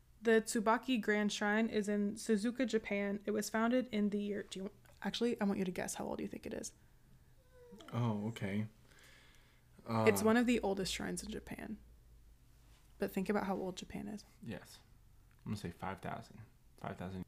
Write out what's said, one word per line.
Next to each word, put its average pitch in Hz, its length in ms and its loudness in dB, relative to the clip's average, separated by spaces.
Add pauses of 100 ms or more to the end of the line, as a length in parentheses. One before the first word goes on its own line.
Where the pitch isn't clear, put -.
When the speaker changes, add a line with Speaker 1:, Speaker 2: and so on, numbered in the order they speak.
(200)
Speaker 1:
The 226 220 8
Tsubaki 233 580 2
Grand 208 320 4
Shrine 214 380 2
is 208 180 0
in 208 280 0
Suzuka, 226 500 2
Japan. 202 580 0
It 220 60 -2
was 214 180 0
founded 240 440 2
in 208 180 2
the 208 80 0
year, 202 320 -4
do - 140 -10
you, - 60 -8 (320)
actually, 226 380 0
I 214 40 2
want 196 140 2
you 190 60 0
to 185 60 0
guess - 240 -4
how - 100 -6
old - 160 -4
you 202 80 -4
think - 160 -10
it - 80 -8
is. - 200 -8 (1200)
Speaker 2:
Oh, 110 340 0
okay. 107 380 -2 (1400)
Speaker 1:
It's 202 160 6
Speaker 2:
Uh, 214 60 4
Speaker 1:
one 220 100 8
of 240 100 4
the 240 140 4
oldest 190 320 -2
shrines 180 300 -4
in 208 80 -10
Japan. - 480 -10 (1200)
But 196 120 -2
think 190 200 0
about 208 160 2
how 190 100 0
old 185 200 -4
Japan 208 320 -10
is. 208 160 -10 (200)
Speaker 2:
Yes. - 360 -12 (640)
I'm - 60 -6
gonna 104 80 -4
say 87 100 -6
five 92 300 -8
thousand. - 400 -10 (420)
Five - 160 -6
thousand, 92 300 -8